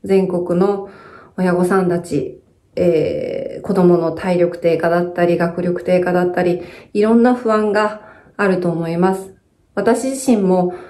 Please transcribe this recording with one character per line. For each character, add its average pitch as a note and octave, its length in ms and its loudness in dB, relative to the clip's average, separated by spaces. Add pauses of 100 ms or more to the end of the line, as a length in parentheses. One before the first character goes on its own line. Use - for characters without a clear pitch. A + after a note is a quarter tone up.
全 F#3+ 240 2
国 F3 320 -2
の G3+ 300 0 (480)
親 F#3 160 0
御 F3+ 120 2
さ F#3+ 160 2
ん F3+ 60 0
た E3+ 120 0
ち、 - 420 -6 (340)
え - 840 -2
ー、 - 20 -16
子 G3+ 120 -4
供 F3 240 6
の E3 140 0
体 F3+ 260 -2
力 F3 200 0
低 E3 200 0
下 E3+ 120 -2
だ F3 140 0
っ F3 100 -6
た F3 120 0
り、 F3 120 2
学 F3 240 -2
力 F3 220 -4
低 F3+ 160 2
下 F3+ 140 -2
だ F3+ 120 2
っ F3+ 80 -2
た F3+ 100 0
り、 F3 200 -2 (300)
い G#3 80 0
ろ A3 120 4
ん A#3 100 6
な B3 120 4
不 A3+ 160 -2
安 G#3+ 200 0
が G#3+ 300 -2 (360)
あ G3+ 100 0
る F3+ 120 2
と F3 100 -2
思 E3 180 -4
い E3+ 100 -4
ま F#3+ 180 2
す。 - 180 -12 (420)
私 A#3+ 340 0
自 C4+ 260 0
身 G3+ 80 0
も F#3 300 0 (160)